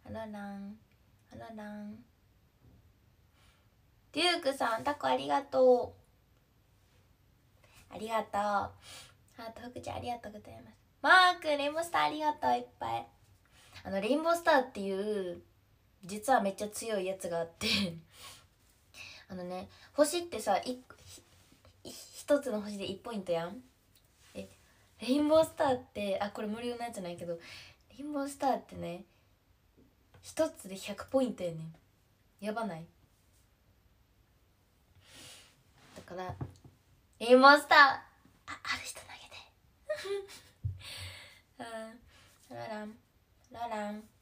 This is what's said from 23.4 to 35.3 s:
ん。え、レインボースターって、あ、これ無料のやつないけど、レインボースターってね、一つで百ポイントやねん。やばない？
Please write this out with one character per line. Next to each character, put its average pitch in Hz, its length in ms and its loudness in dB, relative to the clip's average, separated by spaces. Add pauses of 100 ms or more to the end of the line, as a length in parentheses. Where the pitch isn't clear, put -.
ん。 214 160 -12 (720)
え、 - 140 -12 (520)
レ 226 80 -6
イ 277 100 4
ン 294 100 4
ボ 320 120 8
ー 320 40 4
ス 311 120 -6
タ 320 80 2
ー 262 140 2
っ - 60 -12
て、 202 360 -4
あ、 208 100 -2
こ - 120 -10
れ 214 60 -4
無 220 140 -6
料 240 140 -6
の 233 80 -8
や 240 60 -8
つ 202 100 -12
な 175 100 -8
い 175 60 -8
け 170 100 -10
ど、 170 80 -4
レ 170 60 -10 (580)
イ 277 40 -12
ン 294 100 -10
ボ 277 120 -4
ー 277 40 -8
ス 285 100 -14
タ 277 100 0
ー 220 100 2
っ - 40 -10
て - 140 -18
ね、 175 280 -10 (1160)
一 - 260 -2
つ 254 200 -14
で 190 80 -12
百 - 320 -10
ポ 269 140 2
イ 254 40 2
ン 202 80 -4
ト - 80 -8
や 175 80 -4
ね 160 80 -10
ん。 160 160 -12 (680)
や 208 120 -6
ば 226 120 -4
な 170 140 -6
い？ 165 80 -14 (3000)